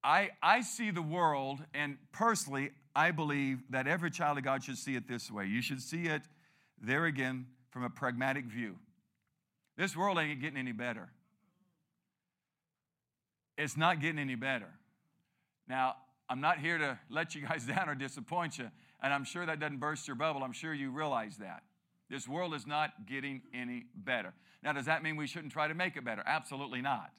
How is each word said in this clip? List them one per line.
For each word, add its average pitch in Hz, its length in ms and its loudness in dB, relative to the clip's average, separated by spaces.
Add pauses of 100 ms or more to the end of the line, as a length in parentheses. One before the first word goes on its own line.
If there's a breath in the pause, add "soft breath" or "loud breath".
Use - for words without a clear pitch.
I, 175 260 6 (120)
I 208 180 8
see 220 300 -2
the 175 100 0
world, 151 600 4 (120)
and 143 240 -2 (160)
personally, 143 580 2 (240)
I 165 180 6
believe 143 580 2
that 131 160 0
every 165 240 2
child 147 260 2
of 135 80 -4
God 135 180 2
should 131 140 -6
see 139 180 -4
it 120 140 -4
this 120 220 -6
way. 101 160 -2
You 113 160 2
should 131 180 -2
see 165 220 -4
it, 156 180 2 (580 soft breath)
there 139 280 2
again, 131 400 0 (240)
from 123 120 -6
a 123 60 -2
pragmatic 131 560 0
view. 110 320 -6 (1000)
This 160 180 0
world 185 220 2
ain't 151 240 0
getting 143 160 -4
any 127 140 -2
better. 110 360 -4 (2500)
It's 147 200 -2
not 160 260 4
getting 156 160 0
any 135 160 -2
better. 120 340 -2 (1000)
Now, 131 300 2 (320)
I'm 131 140 -2
not 160 160 4
here 165 180 2
to 143 220 0 (100)
let 147 260 -2
you 151 60 -8
guys 143 240 -2
<laughs> - 20 -4
down 170 220 0
or 147 60 -2
disappoint 139 640 -4
you, 117 120 -8 (320 loud breath)
and 139 120 4
I'm 139 100 0
sure 175 220 -4
that 160 140 -2
doesn't 147 180 -2
burst 147 280 -2
your 135 100 -4
bubble. 139 280 0
I'm 123 80 -6
sure 160 220 -6
you 139 160 -4
realize 127 480 -2
that. 92 240 -10 (460)
This 127 200 -8
world 165 260 -2
is 120 120 -8
not 147 420 0
getting 135 340 -6 (100)
any 123 420 -6
better. 104 380 -2 (300 soft breath)
Now, 147 100 0
does 139 140 -2
that 156 160 2
mean 156 140 0
we 151 100 -2
shouldn't 151 260 -8
try 151 140 0
to 156 80 0
make 180 220 -2
it 131 80 -8
better? 110 200 -2
Absolutely 135 560 -2
not. 123 380 -2